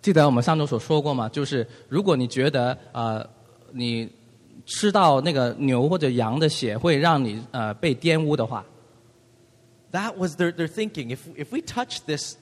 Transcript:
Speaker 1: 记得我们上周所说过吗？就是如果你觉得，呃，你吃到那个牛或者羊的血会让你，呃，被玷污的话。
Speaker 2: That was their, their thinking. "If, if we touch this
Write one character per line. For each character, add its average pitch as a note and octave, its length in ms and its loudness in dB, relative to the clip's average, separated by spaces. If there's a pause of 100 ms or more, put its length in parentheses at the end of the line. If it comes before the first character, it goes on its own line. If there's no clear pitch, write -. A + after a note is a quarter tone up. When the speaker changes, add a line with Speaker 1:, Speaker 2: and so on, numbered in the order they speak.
Speaker 1:
记 G3+ 100 2
得 D#3 140 6
我 C#3+ 60 6
们 A#2+ 120 2
上 D#3+ 140 2
周 D3 80 0
所 A#2 140 -2
说 D3+ 220 0
过 C#3+ 120 -2
吗？ A2+ 160 -4
就 C#3+ 160 -4
是 B2+ 220 -4 (200)
如 D#3+ 140 -2
果 F#3+ 140 2
你 B2+ 120 0
觉 C3 220 0
得， B2+ 260 0 (160)
呃， A2+ 320 -6 (480)
你 A#2 380 -6 (560)
吃 - 260 -2
到 E3 300 6
那 E3 100 0
个 B2+ 280 0
牛 C3 280 2
或 F3 100 2
者 D3 120 0
羊 A#2+ 300 0
的 D#3 100 4
血 A#2+ 280 -4
会 E3 200 2
让 D3 260 4
你， A2 160 -4 (120)
呃， A2 240 -4
被 D#3 180 0
玷 D#3+ 300 2
污 D3+ 120 0
的 A#2 100 0
话。 G#2+ 200 -8 (1300)
Speaker 2:
That G3+ 240 -6
was F3+ 220 -4
their, F3 140 2
their E3 160 -4
thinking. D#3+ 480 -6
"If, - 40 -16 (160)
if C#3+ 160 -12
we C4 100 -4
touch - 460 -8
this - 340 -6